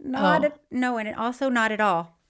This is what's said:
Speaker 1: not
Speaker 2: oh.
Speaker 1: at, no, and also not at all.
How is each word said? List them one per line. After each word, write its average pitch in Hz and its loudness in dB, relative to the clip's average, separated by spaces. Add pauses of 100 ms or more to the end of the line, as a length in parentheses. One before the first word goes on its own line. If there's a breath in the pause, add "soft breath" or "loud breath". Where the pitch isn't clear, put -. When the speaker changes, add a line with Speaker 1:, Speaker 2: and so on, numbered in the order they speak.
Speaker 1:
not 214 2
Speaker 2:
oh. 294 4
Speaker 1:
at, 294 -16 (120)
no, 247 -2
and 214 -6
also 247 -2
not 233 2
at 208 -2
all. 170 0 (120)